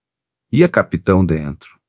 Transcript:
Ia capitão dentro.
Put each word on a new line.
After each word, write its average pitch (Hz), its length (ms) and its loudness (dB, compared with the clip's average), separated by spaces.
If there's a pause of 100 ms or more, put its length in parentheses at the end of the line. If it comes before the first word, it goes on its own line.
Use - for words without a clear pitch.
(560)
Ia 170 140 4
capitão 95 560 0
dentro. 78 520 -6 (100)